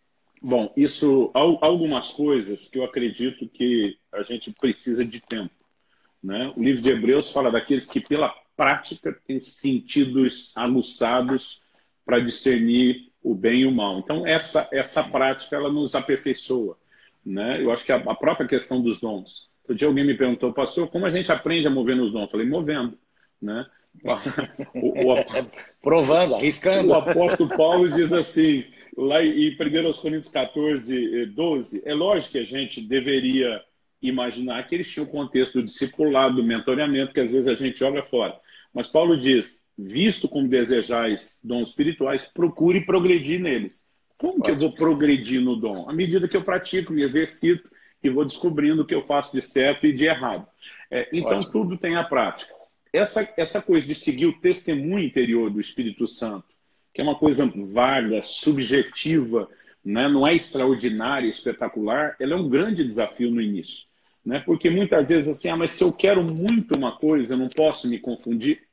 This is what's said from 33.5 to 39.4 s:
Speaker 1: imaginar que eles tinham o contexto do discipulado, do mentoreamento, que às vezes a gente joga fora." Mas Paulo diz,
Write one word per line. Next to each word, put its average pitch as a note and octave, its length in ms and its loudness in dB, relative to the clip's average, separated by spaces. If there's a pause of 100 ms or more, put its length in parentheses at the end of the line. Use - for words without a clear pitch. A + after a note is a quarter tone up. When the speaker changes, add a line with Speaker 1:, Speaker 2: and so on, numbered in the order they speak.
Speaker 1:
imaginar B2 680 -4
que E3+ 80 -4
eles F3 120 -6
tinham D3+ 180 -8
o - 40 -20
contexto C3 440 -2
do B2 100 0
discipulado, C3 720 2
do A#2+ 80 2
mentoreamento, C3 680 0
que D3+ 60 0
às A#2+ 140 0
vezes C3 160 2
a A#2+ 80 2
gente C3 240 -4
joga C#3 240 0
fora." G#2 340 -2 (340)
Mas A#2+ 140 -6
Paulo E3 320 4
diz, B2+ 480 0 (100)